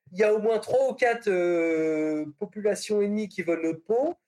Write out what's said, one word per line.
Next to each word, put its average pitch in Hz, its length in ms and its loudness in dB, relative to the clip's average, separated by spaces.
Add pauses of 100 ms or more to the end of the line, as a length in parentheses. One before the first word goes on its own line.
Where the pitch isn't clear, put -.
(140)
Il 180 60 -2
y 214 60 4
a 214 80 4
au 220 60 2
moins 220 200 2
trois 254 300 2
ou - 40 -4
quatre, 233 360 0
euh, 160 960 0 (120)
populations 208 640 -2
ennemies 208 280 -2
qui - 140 -8
veulent 165 200 -2
notre 160 180 -2
peau. 269 360 0 (100)